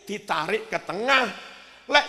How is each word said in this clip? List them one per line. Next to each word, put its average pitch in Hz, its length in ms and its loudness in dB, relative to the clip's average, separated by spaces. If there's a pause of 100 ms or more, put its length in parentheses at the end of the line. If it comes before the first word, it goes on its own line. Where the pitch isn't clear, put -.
ditarik 196 640 -2
ke 170 160 -2
tengah. 247 400 2 (640)
Lek 285 200 4